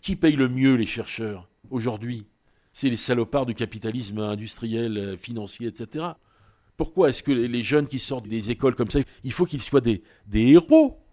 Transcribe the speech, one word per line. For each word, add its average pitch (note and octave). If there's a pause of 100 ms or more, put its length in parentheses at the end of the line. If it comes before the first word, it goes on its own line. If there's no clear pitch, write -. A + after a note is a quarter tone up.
qui F#3+
paye D#3+
le C3+
mieux C3
les A2+
chercheurs G#2 (200)
aujourd'hui ? A#2 (460)
C'est -
les A#2
salopards B2
du A#2+
capitalisme A2
industriel, A2
euh, G2
financier, A2+
et G#2+
cetera. D#3 (600)
Pourquoi D#3+
est-ce B2+
que C#3+
les, B2
les A#2+
jeunes C#3
qui C3
sortent A#2+
des A2
écoles A#2+
comme A#2
ça, C#3+ (240)
il C3
faut F3+
qu'ils D3
soient C#3
des, A2+ (240)
des A2
héros C4 (140)